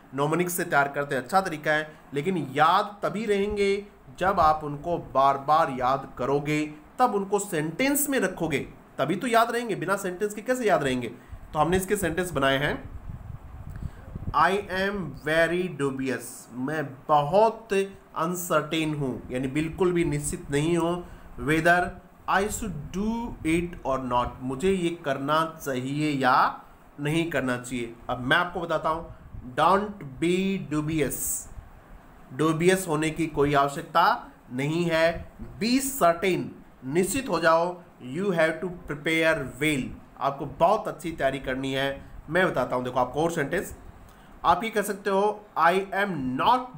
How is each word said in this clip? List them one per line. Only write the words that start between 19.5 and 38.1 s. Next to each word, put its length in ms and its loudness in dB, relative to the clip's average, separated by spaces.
भी 120 2
निश्चित 460 -4
नहीं 280 2
हूँ, 260 0
"whether 380 4
I 180 4
should 300 -6
do 160 -2
it 300 0
or 120 0
not", 280 0
मुझे 320 0
ये 180 0
करना 600 0
चाहिए 460 -2
या 540 2
नहीं 320 0
करना 280 0
चाहिए। 360 -6
अब 100 -4
मैं 160 2
आपको 240 0
बताता 280 -2
हूँ, 640 -8
don't 480 2
be 160 2
dubious। 480 -2
Dubious 500 4
होने 220 0
की 180 -2
कोई 280 2
आवश्यकता 480 2
नहीं 340 0
है। 460 2
Be 120 2
certain, 600 2
निश्चित 420 0
हो 120 0
जाओ। 360 4
You 240 -2